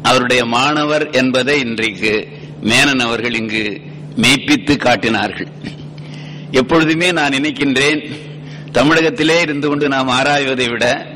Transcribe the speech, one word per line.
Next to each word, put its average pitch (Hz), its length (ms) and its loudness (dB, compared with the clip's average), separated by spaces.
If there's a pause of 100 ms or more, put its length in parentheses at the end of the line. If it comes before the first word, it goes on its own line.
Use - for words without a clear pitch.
அவருடைய 123 420 2
மாணவர் 147 640 0
என்பதை 127 500 2
இன்றைக்கு 107 680 -2 (340)
மேனன் 131 380 2
அவர்கள் 117 340 -2
இங்கு 107 480 -4 (340)
மெய்ப்பித்து 143 640 2
காட்டினார்கள். 107 720 0 (1040)
எப்பொழுதுமே 160 600 2
நான் 147 200 0
நினைக்கின்றேன், 139 840 0 (560)
தமிழகத்திலே 156 680 4
இருந்து 151 260 -2
கொண்டு 147 200 0
நாம் 135 200 0
ஆராய்வதை 131 600 2
விட 120 360 0 (100)